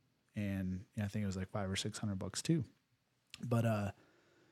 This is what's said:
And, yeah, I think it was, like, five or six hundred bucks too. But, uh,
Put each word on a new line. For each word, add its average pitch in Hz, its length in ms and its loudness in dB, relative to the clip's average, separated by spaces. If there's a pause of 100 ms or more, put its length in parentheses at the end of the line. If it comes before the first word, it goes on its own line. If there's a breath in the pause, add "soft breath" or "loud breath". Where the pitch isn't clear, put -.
(360)
And, 95 500 -2 (100)
yeah, 104 100 0
I - 20 0
think 107 160 -2
it - 20 0
was, 95 100 -2
like, 95 140 -4
five 101 200 -2
or 95 60 0
six - 220 -2
hundred 98 220 -2
bucks 92 220 -4
too. 160 220 2 (800)
But, 117 220 4
uh, 104 260 2 (600 soft breath)